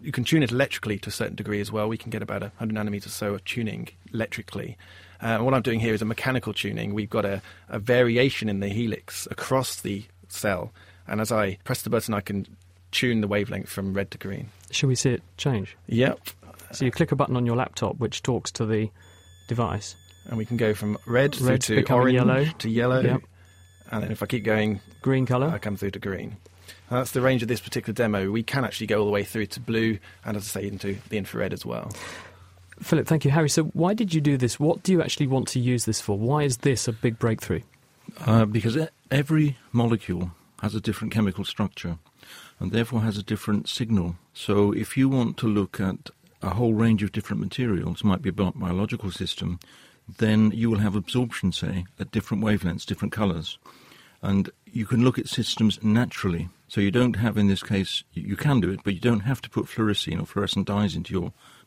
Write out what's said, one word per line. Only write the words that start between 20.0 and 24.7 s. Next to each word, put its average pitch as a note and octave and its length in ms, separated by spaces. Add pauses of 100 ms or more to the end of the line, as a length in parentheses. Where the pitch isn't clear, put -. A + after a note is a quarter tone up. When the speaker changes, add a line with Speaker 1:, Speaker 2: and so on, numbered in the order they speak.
Speaker 1:
And A#2 120
we A2 80
can A#2+ 120
go G#2+ 160
from G#2 320
red C3+ 300
through B2+ 140
Speaker 2:
Red C3 140
Speaker 1:
to A2 120
Speaker 2:
becoming B2 260
Speaker 1:
orange B2+ 140
Speaker 2:
yellow. B2+ 300 (140)
Speaker 1:
to A2+ 100
yellow. B2 320
Speaker 2:
Yep. B2 200 (720)
Speaker 1:
And G#2+ 120
then G2+ 80
if G#2+ 120
I G#2 40
keep A#2 160
going, G#2+ 360 (220)